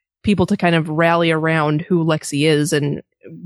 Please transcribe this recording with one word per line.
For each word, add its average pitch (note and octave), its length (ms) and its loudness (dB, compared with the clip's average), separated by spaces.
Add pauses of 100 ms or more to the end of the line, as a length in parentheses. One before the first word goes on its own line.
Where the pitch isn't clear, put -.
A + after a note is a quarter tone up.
(220)
people F#3+ 240 2
to G#3 100 -2
kind E3+ 180 0
of D#3+ 140 0
rally E3 420 2
around D#3 520 0
who E3+ 220 0
Lexi D3+ 420 -2
is D3+ 260 2
and D3 300 -2 (440)